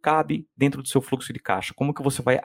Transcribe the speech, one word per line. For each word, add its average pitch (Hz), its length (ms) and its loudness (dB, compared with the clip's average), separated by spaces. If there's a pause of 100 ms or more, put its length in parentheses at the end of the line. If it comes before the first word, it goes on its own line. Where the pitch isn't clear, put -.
cabe 156 460 0 (100)
dentro 139 240 2
do 131 60 -12
seu 131 140 2
fluxo - 320 -4
de 117 40 -10
caixa, 95 380 -4
como 143 180 0
que - 80 -10
você 135 200 0
vai 127 220 2